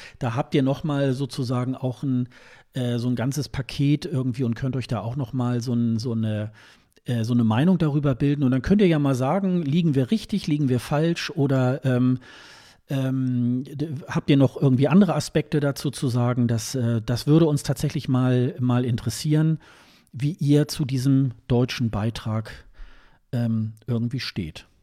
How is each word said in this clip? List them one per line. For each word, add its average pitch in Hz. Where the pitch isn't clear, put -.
da 117
habt 147
ihr 143
noch 135
mal 143
sozusagen 127
auch 127
ein, 123
äh, 120
so 120
ein 123
ganzes 131
Paket 143
irgendwie 131
und 117
könnt 131
euch 120
da 113
auch 117
noch 131
mal 123
so 120
ein, 117
so 117
eine, 107
äh, 117
so 120
eine 120
Meinung 143
darüber 147
bilden. 143
Und 127
dann 131
könnt 202
ihr 190
ja 160
mal 139
sagen, 175
liegen 156
wir 131
richtig, -
liegen 147
wir 123
falsch 160
oder, 135
ähm, 127
ähm, 131
d-, 147
habt -
ihr 147
noch 139
irgendwie 131
andere 175
Aspekte 147
dazu 143
zu -
sagen? 120
Das, 117
äh, 117
das 117
würde 160
uns 147
tatsächlich 143
mal, 127
mal 123
interessieren, 151
wie 143
ihr 147
zu -
diesem 135
deutschen 123
Beitrag, 110
ähm, 113
irgendwie 120
steht. -